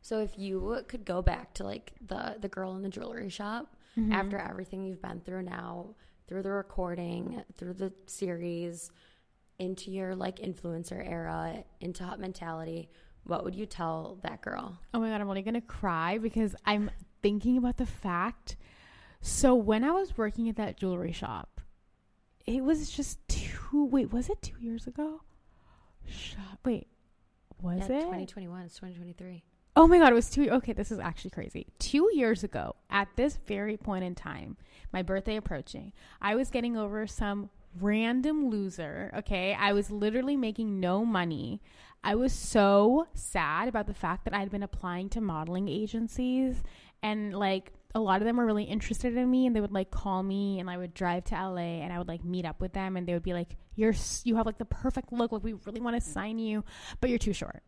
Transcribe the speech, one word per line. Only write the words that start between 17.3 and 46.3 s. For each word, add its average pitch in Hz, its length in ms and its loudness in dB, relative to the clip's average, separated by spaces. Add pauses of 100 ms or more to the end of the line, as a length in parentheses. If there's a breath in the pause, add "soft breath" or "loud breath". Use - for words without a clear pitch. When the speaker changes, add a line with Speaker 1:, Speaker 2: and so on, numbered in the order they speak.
Speaker 2:
about 240 200 2
the 247 100 0
fact. 190 680 -4 (640 loud breath)
So - 360 6
when 220 280 4
I 294 80 4
was 370 240 0
working 226 320 0
at 226 100 -2
that 214 200 -4
jewelry 180 340 -2
shop, 123 480 -8 (840)
it 254 180 0
was 302 280 2
just - 360 -6
two, - 560 0
wait, 254 300 2
was 254 160 -2
it 415 140 -2
two - 180 -10
years 233 240 -6
ago? 311 360 -6 (840 soft breath)
Shop, - 580 -12
wait, 240 240 0 (720)
was 180 300 -2
Speaker 1:
Yeah, 262 80 0
Speaker 2:
it? 320 80 0
Speaker 1:
twenty 359 220 -4
twenty-one, 180 340 -12
it's 170 160 -16
twenty 180 160 -14
twenty-three. 175 500 -14 (320)
Speaker 2:
Oh 320 120 12
my 349 120 12
God, 277 120 12
it 233 40 8
was 240 160 4
two, 285 180 4
okay, 240 240 2
this - 180 -4
is - 60 -4
actually 170 340 -6
crazy. - 360 -10 (100)
Two 330 340 6
years 233 320 4
ago, 120 320 -4 (140)
at 196 260 2
this 285 300 2
very 214 320 -2
point 190 260 -4
in 180 120 -4
time, - 420 -10 (340 soft breath)
my 185 120 -2
birthday 190 320 0
approaching, 196 580 -6 (260 loud breath)
I 208 160 0
was 254 140 2
getting 240 260 0
over 214 300 -2
some 202 460 -4 (280)
random 240 720 4
loser, 185 680 -4
okay? 196 360 0
I 202 200 4
was 202 180 2
literally 226 440 2
making 220 440 0
no 185 260 4
money. 180 560 0 (420 loud breath)
I 208 120 2
was 254 180 4
so 208 800 6
sad 170 540 0
about 214 180 0
the 208 80 -4
fact 180 320 -2
that - 80 -2
I'd 196 160 -2
been 202 140 -4
applying 185 460 -4
to 233 120 0
modeling 175 460 -2
agencies 247 960 0 (400 loud breath)